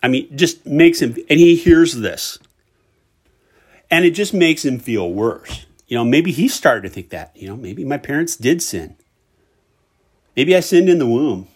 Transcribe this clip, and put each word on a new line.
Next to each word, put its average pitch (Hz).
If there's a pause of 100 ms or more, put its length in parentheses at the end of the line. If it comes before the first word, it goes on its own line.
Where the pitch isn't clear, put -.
I 127
mean, 131
just -
makes 165
him, 117 (120)
and 151
he 170
hears 165
this. 104 (1500)
And 170
it 170
just 196
makes 165
him 135
feel 104
worse. - (220)
You 120
know, 117
maybe 156
he 160
started 120
to 95
think -
that. 80
You 95
know, 101
maybe 123
my 139
parents 151
did 165
sin. - (1400)
Maybe 151
I 185
sinned 175
in 170
the 135
womb. 117